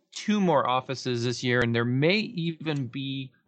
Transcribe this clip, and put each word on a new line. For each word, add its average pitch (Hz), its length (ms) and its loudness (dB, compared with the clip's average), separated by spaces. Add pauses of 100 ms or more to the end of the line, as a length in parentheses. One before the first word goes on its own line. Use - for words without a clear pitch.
(120)
two 208 280 -2
more 147 280 4
offices 127 560 -2
this 120 200 -2
year, 123 160 2
and 117 160 2
there 117 100 2
may 143 320 4
even 156 680 -4
be 135 440 -8 (160)